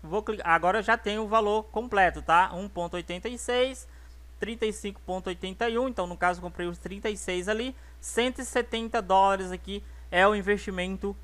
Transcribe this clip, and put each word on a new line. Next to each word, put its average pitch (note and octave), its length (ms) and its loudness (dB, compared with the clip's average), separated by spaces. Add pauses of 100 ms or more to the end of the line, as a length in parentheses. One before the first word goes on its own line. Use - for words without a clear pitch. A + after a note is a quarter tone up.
Vou E3+ 200 -4
clicar. G#3+ 260 -6
Agora E3+ 300 4
eu G#3 40 0
já A3+ 140 4
tenho G#3+ 280 -2
o G#3 40 -6
valor G#3+ 360 4
completo, G3 580 2
tá? E3+ 320 6
Um G3 140 -6
ponto F3 260 -6
oitenta F3+ 340 -6
e B3 80 -8
seis, B3+ 500 0 (540)
trinta A3 240 -4
e G#3+ 80 0
cinco G3+ 320 -8
ponto F#3 220 -4
oitenta F#3+ 420 -4
e A3+ 100 0
um. C4 100 0
Então, G3 180 -4
no F3 100 -8
caso, F3+ 240 2
comprei F3+ 260 -6
os E3+ 120 -6
trinta G3+ 320 -6
e G#3 60 -4
seis F3+ 320 -4
ali. A#3 280 -2 (240)
Cento B3 400 -2
e B3+ 40 -6
setenta A#3 580 -2
dólares F#3+ 500 4
aqui G3 300 -8 (280)
é F3+ 160 8
o G#3+ 80 6
investimento G3 880 -2